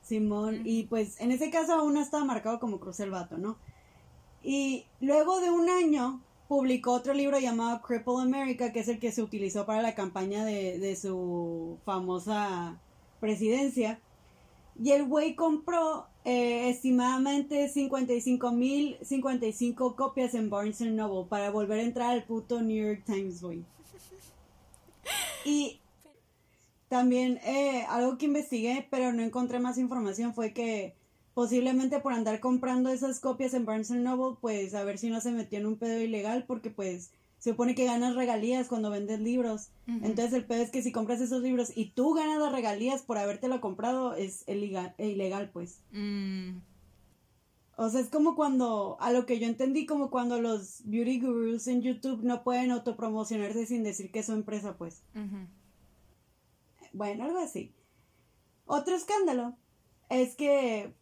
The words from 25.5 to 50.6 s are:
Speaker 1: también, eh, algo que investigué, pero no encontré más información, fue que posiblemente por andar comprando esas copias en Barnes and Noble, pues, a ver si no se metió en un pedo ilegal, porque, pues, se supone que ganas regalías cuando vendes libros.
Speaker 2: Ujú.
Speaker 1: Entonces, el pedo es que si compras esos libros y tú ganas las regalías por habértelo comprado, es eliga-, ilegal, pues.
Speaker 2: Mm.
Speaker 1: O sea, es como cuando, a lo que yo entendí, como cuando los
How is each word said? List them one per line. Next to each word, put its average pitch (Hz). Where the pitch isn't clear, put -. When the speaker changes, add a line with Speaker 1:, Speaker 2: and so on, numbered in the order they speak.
Speaker 1:
también, 247
eh, 269
algo 254
que 302
investigué, 277
pero 254
no 233
encontré 247
más 247
información, 233
fue 220
que 220
posiblemente 254
por 277
andar 220
comprando 254
esas 262
copias 254
en 247
Barnes 220
and 247
Noble, 254
pues, 202
a 202
ver 202
si 233
no 226
se 240
metió 214
en 208
un 220
pedo 226
ilegal, 226
porque, 226
pues, 185
se 233
supone 240
que 254
ganas 240
regalías 247
cuando 220
vendes 208
libros. 233
Speaker 2:
Ujú. 233
Speaker 1:
Entonces, 226
el 247
pedo 233
es 233
que 262
si 226
compras 226
esos 247
libros 247
y 220
tú 285
ganas 311
las 294
regalías 240
por 220
habértelo 208
comprado, 240
es 190
eliga-, 190
ilegal, 202
pues. 175
Speaker 2:
Mm. 190
Speaker 1:
O 226
sea, 240
es 254
como 302
cuando, 247
a 240
lo 247
que 247
yo 226
entendí, 262
como 285
cuando 240
los 214